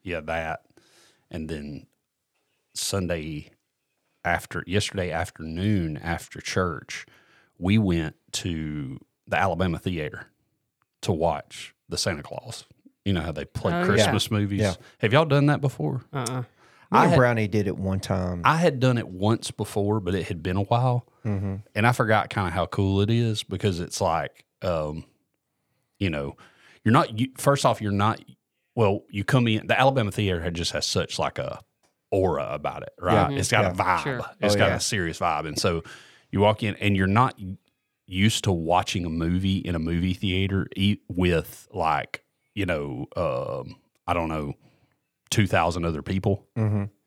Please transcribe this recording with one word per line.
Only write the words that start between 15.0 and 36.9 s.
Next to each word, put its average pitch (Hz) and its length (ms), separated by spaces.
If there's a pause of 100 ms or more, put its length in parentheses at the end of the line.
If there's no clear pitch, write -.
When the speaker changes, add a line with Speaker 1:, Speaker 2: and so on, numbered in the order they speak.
Speaker 1:
y'all 160 120
done 143 220
that 147 140
before? 139 420 (100)
Speaker 2:
Uh-uh. 127 280
Speaker 3:
Me - 580
Speaker 1:
I 156 40
Speaker 3:
and - 80
Speaker 1:
had 165 60
Speaker 3:
Brownie 117 300
did 101 200
it - 100
one 95 220
time. 90 460
Speaker 1:
I 147 120
had 156 220
done 123 200
it - 80
once 98 440
before, 104 480
but 95 140
it 87 140
had 82 160
been 92 140
a 101 60
while. 123 440 (180)
Speaker 3:
Mm-hmm. 98 300 (180)
Speaker 1:
And 110 140
I 123 40
forgot 110 380
kinda 95 220
how 85 160
cool 98 340
it 101 80
is 113 340
because 92 360
it's - 200
like, 82 460 (160)
um, 78 420 (960)
you 98 140
know, 73 260 (460)
you're 110 80
not, 131 260
you, 131 200
first 143 280
off, 113 160
you're 104 100
not, 101 320 (520)
well, 104 340
you 101 140
come 123 240
in, 110 200
the 110 120
Alabama 127 320
Theater 92 300
had, 87 120
just 82 200
has 76 120
such, - 320
like, 73 220
a 65 220 (500)
aura 92 400
about 71 320
it, - 160
right? 87 140
Speaker 3:
Yeah. 85 140
Mm-hmm. 139 100
Speaker 1:
It's - 120
got 107 140
Speaker 3:
Yeah. 92 80
Speaker 1:
a - 20
vibe. 92 300
Speaker 2:
Sure. 131 180 (200)
Speaker 1:
It's 104 140
Speaker 3:
Oh, - 40
Speaker 1:
got 101 80
Speaker 3:
yeah. 92 80
Speaker 1:
a 90 40
serious 87 400
vibe. 80 280
And 76 100
so 85 260 (480)
you 98 100
walk 104 200
in 104 140
and 101 200